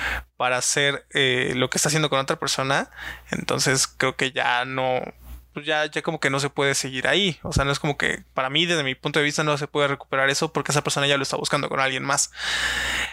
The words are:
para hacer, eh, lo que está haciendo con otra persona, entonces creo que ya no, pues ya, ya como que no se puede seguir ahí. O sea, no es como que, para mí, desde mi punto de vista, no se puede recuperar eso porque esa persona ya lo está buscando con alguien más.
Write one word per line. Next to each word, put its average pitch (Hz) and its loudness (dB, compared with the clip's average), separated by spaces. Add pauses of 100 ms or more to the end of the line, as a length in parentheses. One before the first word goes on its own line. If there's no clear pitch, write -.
(360)
para 127 0
hacer, 143 0
eh, 131 2
lo 127 2
que - -4
está - 2
haciendo 151 0
con 135 2
otra 135 -2
persona, 139 -2 (420)
entonces - 0
creo - 0
que 135 -2
ya 123 0
no, 131 -2 (520)
pues 147 -10
ya, 151 0
ya - -4
como 160 -2
que 139 2
no 135 2
se 139 0
puede 139 4
seguir 131 -2
ahí. 170 4
O 165 -6
sea, 139 4
no 139 0
es 139 0
como 147 0
que, - -2 (100)
para 131 0
mí, 160 2
desde 170 2
mi 131 -2
punto 151 -2
de 147 4
vista, 147 0
no 151 2
se 143 -4
puede 147 2
recuperar 135 0
eso 156 0
porque 147 -2
esa 143 2
persona 143 0
ya 143 4
lo 135 0
está 139 -4
buscando - -2
con 147 -4
alguien 131 0
más. 139 0 (800)